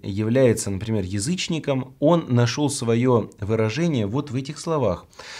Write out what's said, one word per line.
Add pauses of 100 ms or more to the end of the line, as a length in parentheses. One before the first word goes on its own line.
является,
например,
язычником,
он
нашел
свое (100)
выражение
вот
в
этих
словах. (320)